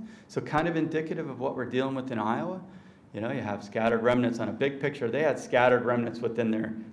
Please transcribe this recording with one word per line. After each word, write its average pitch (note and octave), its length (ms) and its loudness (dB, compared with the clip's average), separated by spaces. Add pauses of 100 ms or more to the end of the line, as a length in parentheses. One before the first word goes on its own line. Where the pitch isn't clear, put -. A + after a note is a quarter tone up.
(280)
so C3+ 140 -4
kind D#3 260 0
of E3 80 0
indicative D#3+ 540 -2
of B2 100 -10
what C3 160 -2
we're B2+ 80 -2
dealing C3 300 0
with C3 180 -6
in A2+ 60 -4
Iowa. B2+ 420 -2 (540)
You G2+ 60 -6
know, A#2 100 -4
you C3+ 120 -4
have G#2 200 -4
scattered A2+ 400 2
remnants B2 360 4
on A2 100 -2
a G2+ 40 -4
big C#3 280 0
picture. C3 300 -2
They C3+ 120 0
had C#3 160 2
scattered B2 460 6
remnants A#2 360 0
within A2+ 300 0
their, A2 240 0 (180)